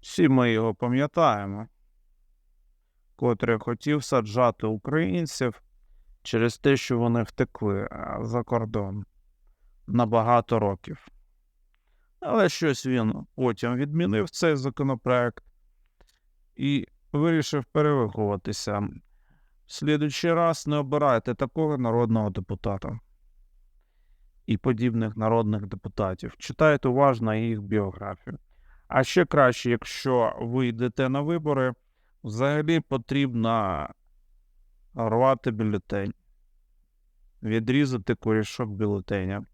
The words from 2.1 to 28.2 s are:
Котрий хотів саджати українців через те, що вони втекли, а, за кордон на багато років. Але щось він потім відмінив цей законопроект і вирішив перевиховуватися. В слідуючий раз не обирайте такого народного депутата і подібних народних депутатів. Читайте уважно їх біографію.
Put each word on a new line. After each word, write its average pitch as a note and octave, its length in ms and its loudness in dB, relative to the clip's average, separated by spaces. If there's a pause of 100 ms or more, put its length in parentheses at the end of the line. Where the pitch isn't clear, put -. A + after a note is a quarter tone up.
Котрий A#2 420 0
хотів C3 460 -4
саджати A#2 640 0
українців C#3+ 960 -2 (600)
через A#2 360 0
те, C#3 180 4
що B2 220 -2
вони A#2 240 2
втекли, G#2 680 -4
а, - 340 -8
за A#2 180 -4
кордон A2 640 -4 (840)
на A#2+ 200 2
багато A#2 520 4
років. G2+ 500 -4 (1120)
Але A3+ 280 4
щось D3 380 -2
він A#2 480 0
потім B2 400 0
відмінив E3+ 560 0
цей D#3+ 260 2
законопроект B2+ 880 -2 (1120)
і C#3 300 0 (260)
вирішив D3+ 520 0
перевиховуватися. G#2+ 1120 0
В - 960 -12
слідуючий D3+ 600 0
раз E3 340 0
не D3 100 0
обирайте C#3 580 0
такого D3 440 -2
народного A2+ 520 2
депутата G2+ 720 -6 (1500)
і G#2+ 100 0
подібних A2+ 600 0
народних A2 500 0
депутатів. F#2+ 720 -6
Читайте D3 500 2
уважно B2 460 2
їх A2 280 -2
біографію. G2 760 -4 (500)